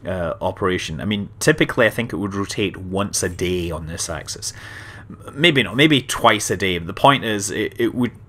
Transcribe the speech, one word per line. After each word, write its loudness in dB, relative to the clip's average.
uh, -4
operation. -2
I -6
mean, -2
typically 4
I 4
think -4
it -4
would -2
rotate -2
once -4
a 0
day -2
on -8
this -6
axis. -8
M-, -16
maybe 6
not, -2
maybe 6
twice 2
a 2
day. 0
The -8
point 4
is, -2
it, -2
it 2
would 0